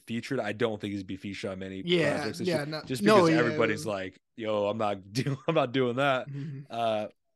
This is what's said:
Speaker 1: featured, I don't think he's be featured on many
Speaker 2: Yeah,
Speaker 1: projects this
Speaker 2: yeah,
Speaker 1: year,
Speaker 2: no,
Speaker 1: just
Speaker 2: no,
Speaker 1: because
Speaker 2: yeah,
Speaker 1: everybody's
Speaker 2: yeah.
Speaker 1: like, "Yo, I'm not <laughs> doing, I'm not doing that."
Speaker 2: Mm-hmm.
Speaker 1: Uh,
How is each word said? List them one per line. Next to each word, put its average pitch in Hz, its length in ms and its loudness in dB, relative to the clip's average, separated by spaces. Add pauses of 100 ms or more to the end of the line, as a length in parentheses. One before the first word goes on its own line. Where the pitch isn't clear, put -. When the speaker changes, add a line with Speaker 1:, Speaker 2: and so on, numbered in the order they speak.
Speaker 1:
featured, 117 340 -4
I 104 120 -4
don't 107 280 0
think 104 140 -4
he's 98 100 -4
be 95 120 -8
featured 101 340 -8
on 95 80 -8
many 95 240 -8
Speaker 2:
Yeah, 175 180 2
Speaker 1:
projects 143 380 -2
this 180 100 -4
Speaker 2:
yeah, 165 100 2
Speaker 1:
year, 147 80 -4
Speaker 2:
no, 156 200 -8
Speaker 1:
just 131 160 -4
Speaker 2:
no, 208 120 8
Speaker 1:
because 175 140 8
Speaker 2:
yeah, 160 100 6
Speaker 1:
everybody's 107 460 2
Speaker 2:
yeah. 110 80 -2
Speaker 1:
like, 95 260 -6 (180)
"Yo, 107 300 0
I'm 107 120 0
not 101 340 -4
<laughs> - 0 -
doing, 135 240 -2 (120)
I'm 165 60 0
not 135 180 2
doing 123 240 2
that." 135 340 0
Speaker 2:
Mm-hmm. 139 300 -8 (100)
Speaker 1:
Uh, 113 380 -2 (280)